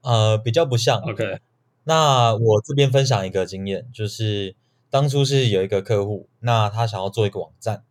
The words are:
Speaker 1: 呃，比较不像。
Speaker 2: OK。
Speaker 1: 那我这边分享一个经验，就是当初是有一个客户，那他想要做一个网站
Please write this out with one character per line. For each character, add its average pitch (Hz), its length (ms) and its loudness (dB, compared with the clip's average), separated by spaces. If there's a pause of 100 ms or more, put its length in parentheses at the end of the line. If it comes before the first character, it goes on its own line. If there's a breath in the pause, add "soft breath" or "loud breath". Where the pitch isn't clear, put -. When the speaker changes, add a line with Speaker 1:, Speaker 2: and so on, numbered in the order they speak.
Speaker 1:
呃， 110 360 2
比 113 140 -4
较 165 140 4
不 127 100 -2
像。 117 260 2
Speaker 2:
OK。 101 380 -6 (440)
Speaker 1:
那 139 520 4
我 107 280 2
这 139 120 -8
边 139 160 2
分 135 140 2
享 107 200 0
一 95 40 -8
个 92 160 -2
经 95 220 -10
验， 98 260 -6
就 107 140 -6
是 101 480 -6 (360)
当 139 180 2
初 139 160 0
是 135 240 2
有 95 140 2
一 98 40 -2
个 98 140 -2
客 101 240 -2
户， 101 220 -8 (140)
那 113 280 0
他 113 180 -2
想 104 120 -6
要 98 100 -4
做 107 160 0
一 98 40 -2
个 95 100 -8
网 82 200 -10
站 107 320 -8